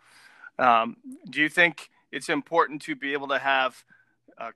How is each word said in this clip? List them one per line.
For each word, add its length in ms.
Um, 360
do 100
you 80
think 400
it's 180
important 540
to 140
be 160
able 160
to 100
have, 460
uh, 180